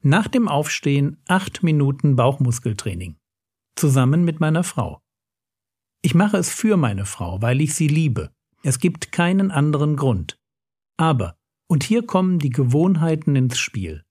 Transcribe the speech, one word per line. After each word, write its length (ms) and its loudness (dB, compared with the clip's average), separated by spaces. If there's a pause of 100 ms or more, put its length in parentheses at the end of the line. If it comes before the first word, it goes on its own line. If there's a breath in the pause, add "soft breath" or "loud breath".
Nach 240 2
dem 220 0
Aufstehen 640 -2 (140)
acht 340 -2
Minuten 540 2
Bauchmuskeltraining. 960 -2 (640)
Zusammen 480 4
mit 160 -2
meiner 240 0
Frau. 360 -6 (1000)
Ich 120 0
mache 240 2
es 140 -2
für 260 0
meine 300 -2
Frau, 340 -8
weil 200 0
ich 120 -2
sie 140 -2
liebe. 420 0 (320)
Es 160 -2
gibt 340 -4
keinen 380 0
anderen 460 0
Grund. 420 -2 (600)
Aber, 380 0 (320)
und 160 0
hier 220 0
kommen 320 0
die 140 -2
Gewohnheiten 840 2
ins 220 0
Spiel. 540 -8